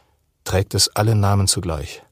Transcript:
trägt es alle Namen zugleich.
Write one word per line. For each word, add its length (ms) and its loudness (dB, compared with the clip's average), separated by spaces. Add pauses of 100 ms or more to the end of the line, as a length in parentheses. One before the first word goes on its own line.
(460)
trägt 280 -2
es 220 2
alle 180 2
Namen 340 2
zugleich. 540 -4 (100)